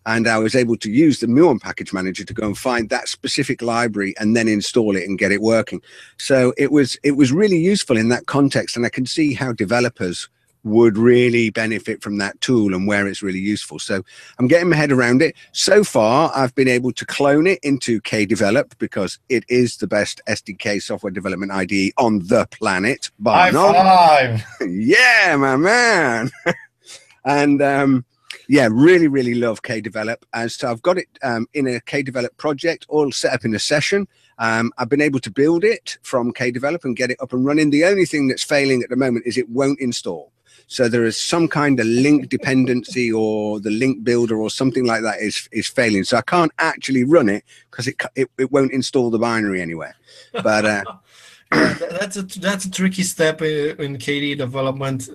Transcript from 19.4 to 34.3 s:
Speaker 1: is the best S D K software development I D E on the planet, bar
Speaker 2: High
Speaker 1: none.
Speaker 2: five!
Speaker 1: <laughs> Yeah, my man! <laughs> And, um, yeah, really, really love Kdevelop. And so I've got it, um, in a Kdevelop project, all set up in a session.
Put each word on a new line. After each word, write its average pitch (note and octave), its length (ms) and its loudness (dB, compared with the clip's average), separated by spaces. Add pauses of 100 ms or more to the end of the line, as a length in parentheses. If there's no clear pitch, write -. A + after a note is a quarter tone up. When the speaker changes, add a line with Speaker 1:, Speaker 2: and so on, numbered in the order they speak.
Speaker 1:
is B2 300 0
the G2+ 100 -6
best G#2 400 -2
S A2 140 -4
D G#2 120 -14
K G#2 260 -6
software G2+ 320 -8
development F#2+ 420 -8
I F#2+ 100 -2
D G2 240 -2
E G#2+ 100 -6
on A2+ 220 2
the F#2+ 320 0
planet, G#2 680 -2
bar A#2+ 200 2
Speaker 2:
High F3+ 140 6
Speaker 1:
none. F3 220 4
Speaker 2:
five! D#3+ 720 6 (140)
Speaker 1:
<laughs> A#2+ 80 -4
Yeah, F#3 720 4
my C3+ 180 2
man! E3 760 2 (140)
<laughs> E3+ 80 0 (720)
And, C#3+ 380 2
um, C#3 420 2 (460)
yeah, C3+ 200 6
really, D#3+ 380 6
really B2+ 280 -2
love A#2 260 -2
Kdevelop. A2 560 -6 (160)
And A#2 180 -6
so - 180 -6
I've A#2 120 -6
got F3+ 160 0
it, F3 100 -8 (160)
um, A#2 300 -4
in C#3 140 -4
a A#2+ 120 -6
Kdevelop C3 560 -6
project, D3+ 540 -6
all D3 240 0
set D3 180 -4
up C3 140 -4
in A2 100 -2
a G#2 40 -2
session. F#3 480 -2 (300)